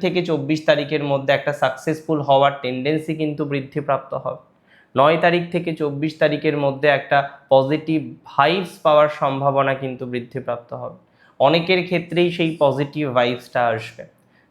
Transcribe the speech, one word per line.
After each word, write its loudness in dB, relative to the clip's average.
থেকে 0
চব্বিশ -2
তারিখের 2
মধ্যে 0
একটা 0
সাকসেসফুল -2
হওয়ার 4
টেন্ডেন্সি -4
কিন্তু -4
বৃদ্ধিপ্রাপ্ত -4
হবে। -8
নয় 6
তারিখ 4
থেকে -2
চব্বিশ -4
তারিখের 0
মধ্যে 0
একটা 2
পজিটিভ 2
ভাইবস 0
পাওয়ার 4
সম্ভাবনা 0
কিন্তু -8
বৃদ্ধিপ্রাপ্ত -8
হবে। -12
অনেকের 2
ক্ষেত্রেই 0
সেই -2
পজিটিভ 0
ভাইবসটা 0
আসবে। -6